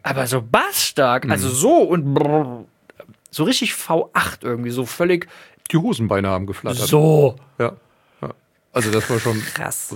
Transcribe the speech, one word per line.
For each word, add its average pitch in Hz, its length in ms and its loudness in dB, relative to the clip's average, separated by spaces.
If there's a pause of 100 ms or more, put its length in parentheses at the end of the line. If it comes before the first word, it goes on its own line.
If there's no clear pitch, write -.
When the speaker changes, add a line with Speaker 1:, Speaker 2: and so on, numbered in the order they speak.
Speaker 1:
Aber 131 260 -4
so 123 140 -2
bassstark, 131 880 0
also - 200 0
Speaker 2:
Mhm. 127 40 -2
Speaker 1:
so 214 240 4
und 160 360 2
brrr, 143 520 0 (680)
so 147 120 -2
richtig 240 300 0
V - 400 -2
acht - 300 -4
irgendwie, 120 280 -4
so 123 140 -4
völlig 175 420 0 (440)
Speaker 2:
Die 165 60 2
Hosenbeine 113 520 0
haben 95 160 -2
geflattert. 120 420 -4
Speaker 1:
So. 151 480 4 (220)
Speaker 2:
Ja. 117 160 0 (480)
Ja. - 80 -8 (440)
Also 110 180 -2
das 107 180 0
war 120 100 0
schon 110 220 -2 (140)
Speaker 1:
Krass. - 400 -8